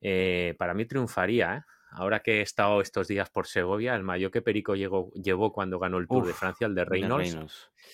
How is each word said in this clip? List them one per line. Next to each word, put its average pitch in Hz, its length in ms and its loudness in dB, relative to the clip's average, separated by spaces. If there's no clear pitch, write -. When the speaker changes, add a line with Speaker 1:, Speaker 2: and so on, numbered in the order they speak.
Speaker 1:
eh, 90 580 2
para 87 140 -2
mí 107 140 -2
triunfaría, 107 720 0
¿eh? - 60 -10
Ahora 101 260 0
que 110 180 2
he - 20 4
estado 104 400 4
estos 95 260 -2
días 98 220 -2
por - 180 -2
Segovia, 107 480 0
el 104 80 -2
maillot 92 300 -2
que 117 80 0
Perico 104 340 0
llegó, 95 380 -2
llevó 98 400 0
cuando 92 260 -2
ganó 92 200 0
el 87 100 -2
Tour 123 160 4
de 90 80 -2
Speaker 2:
Uf, - 60 -12
Speaker 1:
Francia, 92 280 -2
el 104 80 -2
de 90 60 0
Speaker 2:
el 87 80 0
de - 20 -6
Speaker 1:
Reynolds, 95 420 0
Speaker 2:
Reynolds. 78 380 -12